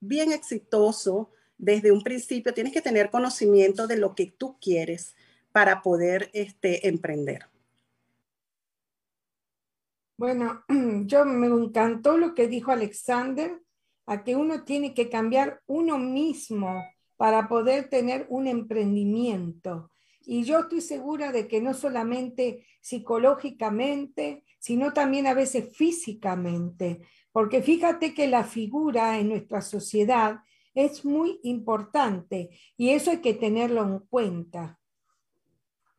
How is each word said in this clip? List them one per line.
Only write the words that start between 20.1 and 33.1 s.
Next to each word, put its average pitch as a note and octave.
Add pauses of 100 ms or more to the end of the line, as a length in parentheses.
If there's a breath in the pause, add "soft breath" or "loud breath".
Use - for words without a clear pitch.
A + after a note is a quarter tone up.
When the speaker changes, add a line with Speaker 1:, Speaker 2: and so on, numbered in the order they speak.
Speaker 2:
Y A#3+
yo D#4
estoy E4
segura C#4+
de A3
que A3
no C4
solamente B3 (140)
psicológicamente, C4+ (140)
sino B3+
también C#4
a C4
veces C4
físicamente, F3+ (320 soft breath)
porque A3
fíjate E4
que D4
la B3
figura A3+
en G#3
nuestra G#3+
sociedad G#3+ (340)
es C#4+
muy D#4
importante G#3+ (260 soft breath)
y A#3+
eso D4